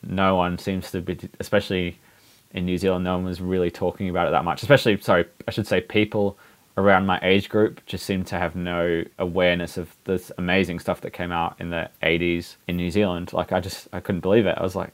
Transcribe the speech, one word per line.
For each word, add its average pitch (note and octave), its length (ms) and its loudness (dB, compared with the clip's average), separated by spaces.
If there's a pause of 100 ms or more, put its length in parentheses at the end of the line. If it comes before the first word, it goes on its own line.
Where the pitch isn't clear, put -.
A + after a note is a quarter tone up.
no F#2+ 340 2
one F2 200 2
seems F#2 360 -4
to F2+ 100 -4
be, F2+ 160 -6 (200)
especially F#2 600 -4 (540)
in F2+ 120 -4
New F2+ 140 -2
Zealand, F2+ 260 0
no F2+ 120 0
one F2+ 80 -4
was F2+ 160 -6
really F2+ 300 0
talking F#2 380 -4
about F2 180 0
it D2 60 0
that D2+ 120 0
much. E2 180 -2
Especially, A2 380 4
sorry, F2 240 4 (220)
I A2 60 -6
should G#2+ 160 -4
say F#2 120 2
people G#2+ 560 0 (400)
around G2 300 6
my F#2 160 2
age F#2+ 260 4
group - 380 2
just - 180 -10
seemed F#2 240 -2
to F2+ 100 -6
have F2 180 -2
no F2 480 0 (160)
awareness F2 560 0
of F2 180 -10 (100)
this - 320 -2
amazing F2+ 440 0
stuff - 220 -4
that F2 100 -8
came F2 180 -8
out E2+ 300 -2
in E2+ 100 -6
the E2 200 -4 (120)
eighties E2+ 540 0 (100)
in F2+ 100 -4
New F2 140 -2
Zealand. F2+ 420 0
Like, F2+ 200 -2
I F#2 80 2
just, - 320 -10
I F2+ 80 -6
couldn't F2 220 -2
believe G2+ 240 4
it. F2 120 0
I - 60 -2
was F#2 100 -4
like F2+ 180 -6